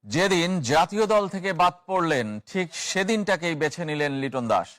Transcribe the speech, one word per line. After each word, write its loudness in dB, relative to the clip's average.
যেদিন 2
জাতীয় 2
দল 4
থেকে -4
বাদ 2
পড়লেন, 0
ঠিক -4
সেদিনটাকেই 0
বেছে -2
নিলেন -2
লিটন -4
দাস। 2